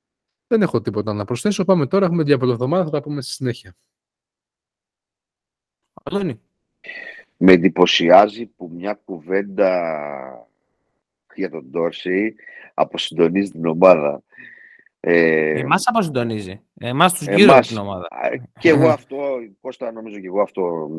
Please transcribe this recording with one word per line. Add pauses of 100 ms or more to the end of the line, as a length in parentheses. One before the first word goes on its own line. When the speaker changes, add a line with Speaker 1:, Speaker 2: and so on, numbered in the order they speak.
(460)
Speaker 1:
Δεν
έχω
τίποτα
να
προσθέσω.
Πάμε
τώρα,
έχουμε
διάβολο
εβδομάδα,
θα
τα
πούμε
στη
συνέχεια. (2250)
Speaker 2:
Αντώνη. (960)
Speaker 3:
Με
εντυπωσιάζει
που
μια
κουβέντα (1600)
για
τον
Ντόρση (400)
αποσυντονίζει
την
ομάδα. (760)
Ε,
Speaker 2:
Εμάς
αποσυντονίζει. (180)
Εμάς
τους
γύρω
από
Speaker 3:
εμάς,
Speaker 2:
την
ομάδα.
Speaker 3:
α, (300)
και
εγώ
Speaker 2:
<laughs>
Speaker 3:
αυτό, (440)
Κώστα,
νομίζω
και
εγώ
αυτό. (100)